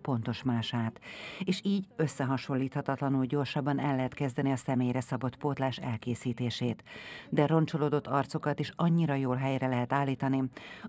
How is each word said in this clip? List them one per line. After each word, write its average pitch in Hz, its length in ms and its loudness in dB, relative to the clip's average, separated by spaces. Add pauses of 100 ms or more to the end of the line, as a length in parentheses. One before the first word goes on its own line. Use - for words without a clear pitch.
pontos 117 420 -2
mását. 117 560 0 (440)
És 185 200 0
így 196 320 0
összehasonlíthatatlanul 135 1300 0
gyorsabban 139 540 0
el 139 160 0
lehet 127 180 -2
kezdeni 139 380 0
a 135 40 2
személyre 127 460 0
szabott 127 340 -4
pótlás 135 420 -2
elkészítését. 120 1040 -2 (460)
De 151 180 6
roncsolódott 151 600 4
arcokat 143 520 0
is 147 160 -4
annyira 165 420 4
jól 127 180 2
helyre 135 320 0
lehet 123 260 0
állítani, 135 500 2 (460)